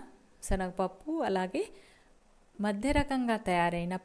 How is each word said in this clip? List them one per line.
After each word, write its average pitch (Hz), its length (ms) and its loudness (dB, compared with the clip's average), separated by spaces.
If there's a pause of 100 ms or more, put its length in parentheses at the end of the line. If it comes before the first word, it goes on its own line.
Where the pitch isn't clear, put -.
(480)
శనగపప్పు, 185 640 -2 (160)
అలాగే 202 340 -2 (1040)
మధ్య 208 320 0
రకంగా 262 400 2 (100)
తయారైన 175 580 2